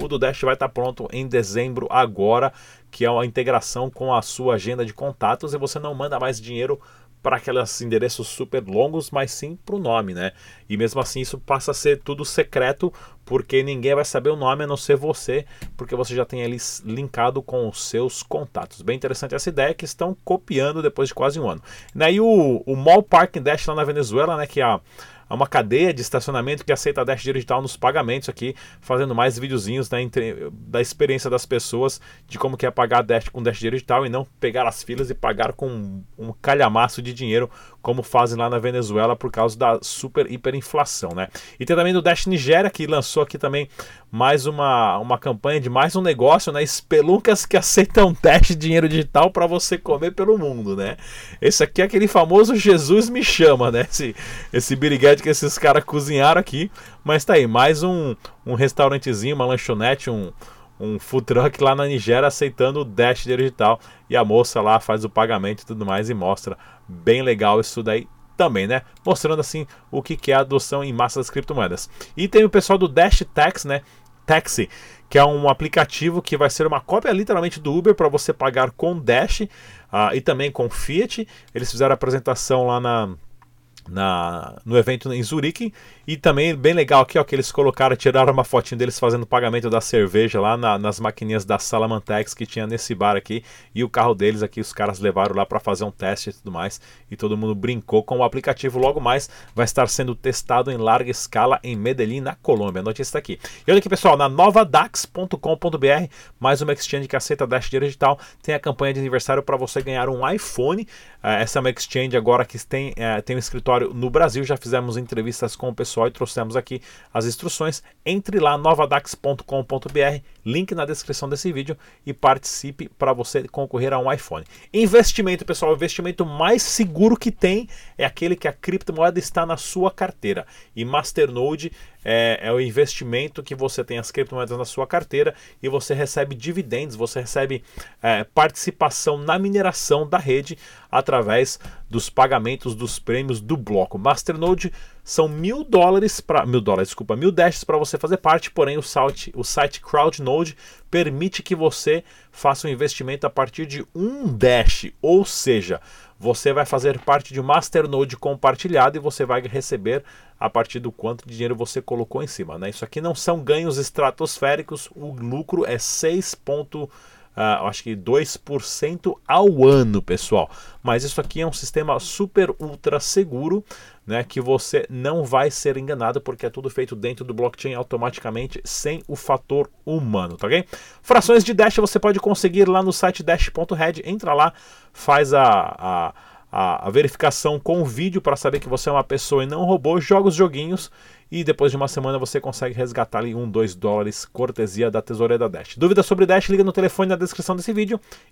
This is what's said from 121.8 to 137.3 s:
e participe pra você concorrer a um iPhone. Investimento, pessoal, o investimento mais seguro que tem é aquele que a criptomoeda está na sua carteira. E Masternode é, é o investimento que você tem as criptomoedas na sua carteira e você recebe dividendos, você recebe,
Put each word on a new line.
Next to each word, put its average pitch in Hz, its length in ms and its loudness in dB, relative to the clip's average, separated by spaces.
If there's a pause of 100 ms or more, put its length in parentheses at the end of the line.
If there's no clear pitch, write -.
e 139 80 -8
participe 139 760 -2
pra 135 260 -2
você 127 340 -4
concorrer 135 440 -4
a 135 60 -2
um 131 140 -2
iPhone. 120 340 -8 (260)
Investimento, 202 720 4
pessoal, 160 280 -2
o 160 40 4
investimento 170 480 -4
mais 165 380 2
seguro 208 560 2
que 233 140 -2
tem 202 360 0 (300)
é 135 80 0
aquele 170 300 -2
que 160 120 -6
a 143 60 -2
criptomoeda 175 640 0
está 175 260 -2
na 165 140 -4
sua 185 320 -2
carteira. 139 560 -6 (300)
E 117 100 -6
Masternode 143 880 -2 (340)
é, 113 380 2
é 110 100 -2
o 127 80 0
investimento 131 800 -2
que 139 140 -12
você 131 280 -4
tem 120 140 -8
as 113 140 -10
criptomoedas 127 440 -6
na 123 100 -8
sua 135 200 -6
carteira 156 480 -2 (300)
e 135 40 -4
você 135 280 -2
recebe 139 400 -4
dividendos, 135 600 -6
você 120 260 -6
recebe, 135 420 -4 (400)